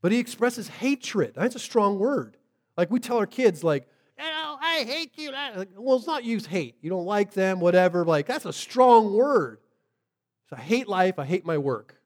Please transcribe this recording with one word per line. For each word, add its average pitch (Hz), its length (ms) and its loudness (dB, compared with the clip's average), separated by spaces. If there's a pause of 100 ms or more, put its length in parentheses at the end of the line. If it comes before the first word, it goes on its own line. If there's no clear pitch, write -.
But 175 100 0
he 233 80 2
expresses 240 480 -4
hatred. 233 680 -4
That's 226 200 -2
a 254 40 -12
strong 202 400 0
word. 196 380 -2 (400)
Like, 175 120 0
we 240 100 0
tell 240 180 -2
our 208 80 2
kids, 208 380 0
like, 147 260 -2 (280)
"Oh, 311 440 -8
I 320 240 -2
hate 302 320 -8
you." 302 140 -12
Like, 240 440 -10
well, 254 220 0
it's 233 100 -6
not 240 160 -4
use 226 220 -4
hate. 151 360 -6
You 151 80 -8
don't 180 160 -4
like 202 280 0
them, 190 260 0
whatever. 175 460 4
Like, 151 220 0
that's - 180 -6
a 165 80 -8
strong 233 600 6
word. 214 460 2 (920)
So, 139 80 -16
"I 120 40 -16
hate 226 260 0
life. 185 300 2
I 143 80 -6
hate 170 200 -2
my 165 120 -2
work. 135 480 -4